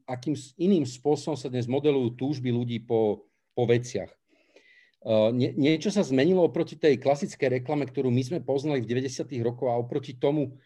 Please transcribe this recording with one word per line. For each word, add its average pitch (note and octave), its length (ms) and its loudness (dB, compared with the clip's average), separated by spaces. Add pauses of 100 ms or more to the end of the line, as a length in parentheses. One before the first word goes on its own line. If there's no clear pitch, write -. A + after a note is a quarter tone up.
akým B2+ 320 -6
s-, - 240 -16
iným F3 240 4
spôsobom D3 480 -2
sa C#3 160 -8
dnes B2 160 -2
modelujú C3+ 480 0
túžby B2+ 400 -2
ľudí A#2 320 -4
po, A2 400 0 (320)
po B2 80 0
veciach. A#2+ 480 0
E, - 40 -20 (1160)
nie-, B2 240 0
niečo D#3 320 2
sa G3+ 160 0
zmenilo D3+ 400 4
oproti D3+ 320 -2
tej D3 240 4
klasickej C3+ 640 0
reklame, D3 240 -2
ktorú C3 240 0
my B2+ 80 4
sme C3 240 -4
poznali C#3 400 -2
v G#2 80 -10
deväťdesiatych C3 480 -4
rokoch B2 320 -2
a A#2 80 0
oproti B2 400 -6
tomu, C#3+ 460 0